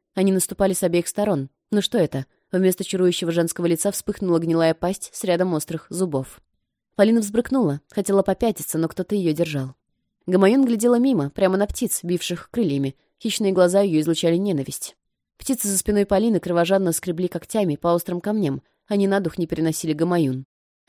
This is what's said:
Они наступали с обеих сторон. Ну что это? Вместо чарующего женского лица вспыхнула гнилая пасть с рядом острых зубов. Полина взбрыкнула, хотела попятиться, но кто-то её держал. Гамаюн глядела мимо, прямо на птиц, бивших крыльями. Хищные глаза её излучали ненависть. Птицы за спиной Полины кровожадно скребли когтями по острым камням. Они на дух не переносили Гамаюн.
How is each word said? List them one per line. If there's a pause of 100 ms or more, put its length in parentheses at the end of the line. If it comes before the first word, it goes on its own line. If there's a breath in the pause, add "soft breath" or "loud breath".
(160)
Они
наступали
с
обеих
сторон. (180)
Ну
что
это? (260)
Вместо
чарующего
женского
лица
вспыхнула
гнилая
пасть
с
рядом
острых
зубов. (540)
Полина
взбрыкнула, (100)
хотела
попятиться,
но
кто-то
её
держал. (500)
Гамаюн
глядела
мимо,
прямо
на
птиц,
бивших
крыльями. (260)
Хищные
глаза
её
излучали
ненависть. (440)
Птицы
за
спиной
Полины
кровожадно
скребли
когтями
по
острым
камням. (260)
Они
на
дух
не
переносили
Гамаюн. (440)